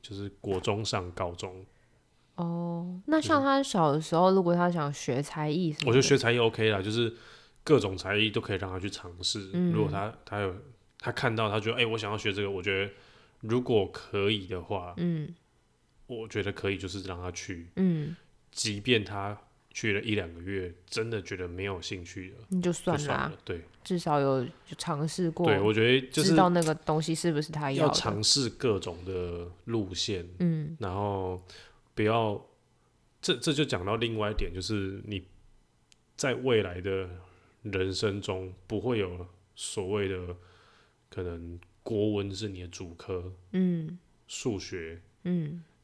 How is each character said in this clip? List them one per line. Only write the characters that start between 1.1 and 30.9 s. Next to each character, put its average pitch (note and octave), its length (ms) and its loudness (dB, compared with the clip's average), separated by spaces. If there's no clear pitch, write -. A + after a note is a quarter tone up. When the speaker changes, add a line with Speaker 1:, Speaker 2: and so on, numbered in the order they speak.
Speaker 1:
高 F2+ 200 -4
中。 F#2 340 -12
Speaker 2:
哦， E3+ 720 -4
那 D#4 160 4
像 D4+ 200 4
他 C4+ 200 4
小 F3 300 4
的 D3+ 100 2
时 E3 140 -2
候， F3+ 140 8
Speaker 1:
就 - 20 -
是 F#3+ 40 6
Speaker 2:
如 F#3+ 80 6
果 F3 120 4
他 F3 160 4
想 D3+ 200 -2
学 C3+ 300 -2
才 D3+ 280 -4
艺 D#3+ 220 2
什 D3 80 -8
么 - 60 -2
的。 - 40 4
Speaker 1:
我 A#2 40 6
觉 B2 40 10
得 C#3 40 8
学 C3+ 160 6
才 A#2+ 140 4
艺 A#2+ 80 4
OK A2+ 320 4
啦， G2 100 2
就 G2 80 -2
是 A2+ 240 0
各 D3 140 8
种 F#2+ 180 2
才 F#2+ 220 0
艺 G#2+ 140 4
都 G#2+ 100 0
可 G2+ 140 -2
以 - 20 -2
让 F#2+ 140 -4
他 F#2 80 -4
去 G2 100 -4
尝 - 220 -12
试。 F#2+ 320 -4
Speaker 2:
嗯。 F3 180 2
Speaker 1:
如 - 120 4
果 G2 80 2
他， G2+ 340 -4
他 G#2 140 -4
有， F#2+ 160 0
他 - 140 -6
看 A#2 240 0
到， A2 160 2
他 G#2+ 80 2
觉 G#2 120 -2
得 - 60 -2
，“哎， A#2+ 80 4
我 A2+ 120 0
想 G#2+ 140 -4
要 G#2+ 60 -2
学 G#2 160 -2
这 G2+ 80 -2
个”， G2+ 80 0
我 F#2+ 140 -4
觉 G2 200 2
得 G2+ 80 -4
如 A#2 200 0
果 A2+ 300 4
可 G2+ 400 0
以 G2 160 -2
的 F2+ 120 -6
话， F2 380 -6
Speaker 2:
嗯。 E3 380 -2
Speaker 1:
我 A2+ 200 -8
觉 A2 140 -2
得 G2 100 -2
可 G2 200 -2
以， G2 60 -2
就 F#2 100 -8
是 F2+ 160 -8
让 F2+ 180 -8
他 F2+ 100 -4
去。 E2+ 440 -10
Speaker 2:
嗯。 E3 400 0
Speaker 1:
即 G#2 300 -4
便 A2 260 4
他 G2+ 320 -6
去 G#2+ 220 -2
了 G2+ 80 0
一 G#2+ 140 0
两 E2+ 180 -4
个 E2+ 80 -14
月， F#2 320 -6
真 A2+ 240 -4
的 G#2+ 100 -4
觉 F#2 160 -8
得 F2+ 100 -6
没 F2+ 180 -6
有 F#2+ 160 -4
兴 F#2 220 -8
趣 F#2 280 -12
了， - 160 -20
Speaker 2:
你 F#3 140 0
就 F3 120 2
算 E3 240 -2
啦。 C#3+ 40 -2
Speaker 1:
就 D3 40 -4
算 C3 140 -2
了， - 160 -12
对。 - 160 -6
Speaker 2:
至 F3+ 160 -2
少 D3 200 2
有， C3+ 220 2
有 B2+ 80 -4
尝 D#3 300 -2
试 E3+ 220 0
过， E3+ 160 0
Speaker 1:
对， G#2 140 4
我 G#2 120 4
觉 A2 140 4
得 B2+ 220 4
就 D3+ 160 2
是 C#3+ 60 6
Speaker 2:
知 E3 60 8
道 F3+ 140 10
那 F3 140 6
个 D#3 100 4
东 D#3 260 0
西 D#3+ 140 0
是 E3+ 180 2
不 D3+ 100 2
是 D3+ 100 -4
他 D3+ 200 -4
要 C3+ 120 2
的。 D3+ 40 6
Speaker 1:
要 - 60 4
尝 G#2+ 300 0
试 B2 260 4
各 G#2+ 300 2
种 F2 260 -6
的 F2 460 -6
路 G#2+ 280 -2
线， F2 340 -4
Speaker 2:
嗯。 D#3+ 400 0
Speaker 1:
然 F#2 140 -2